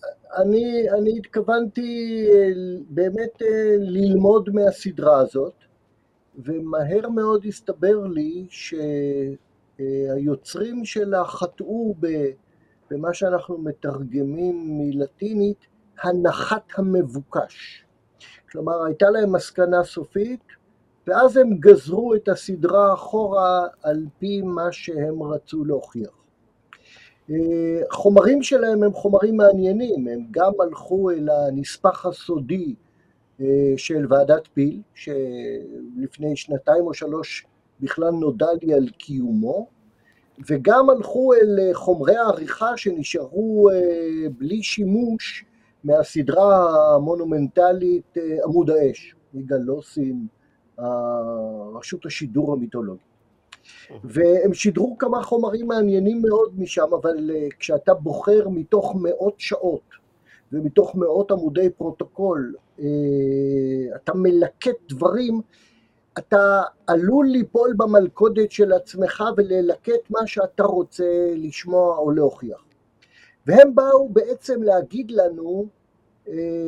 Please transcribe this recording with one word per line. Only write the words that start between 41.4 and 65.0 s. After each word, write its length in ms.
אה, 140
חומרי 420
העריכה 600
שנשארו, 920
אה, 680
בלי 260
שימוש 840
מהסדרה 920
המונומנטלית, 1200
אה, 280
עמוד 240
האש, 460
יגאל 240
לוסין, 680
ה-, 80
רשות 300
השידור 480
המיתולוגי. 500
והם 500
שידרו 440
כמה 260
חומרים 440
מעניינים 540
מאוד 380
משם, 420
אבל, 340
אה, 120
כשאתה 340
בוחר 560
מתוך 460
מאות 420
שעות 520
ומתוך 440
מאות 360
עמודי 380
פרוטוקול, 840
אה, 60
אתה 180
מלקט 600
דברים, 520